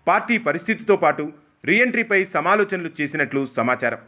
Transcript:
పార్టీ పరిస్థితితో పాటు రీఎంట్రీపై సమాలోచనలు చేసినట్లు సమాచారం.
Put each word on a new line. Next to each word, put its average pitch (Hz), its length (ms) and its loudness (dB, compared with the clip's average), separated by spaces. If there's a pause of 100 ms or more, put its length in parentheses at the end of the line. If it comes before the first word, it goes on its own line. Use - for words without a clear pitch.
పార్టీ 220 300 2
పరిస్థితితో 196 580 0
పాటు 147 380 0 (320)
రీఎంట్రీపై 226 580 2
సమాలోచనలు 185 680 0 (120)
చేసినట్లు 139 440 -2
సమాచారం. 120 520 -2 (100)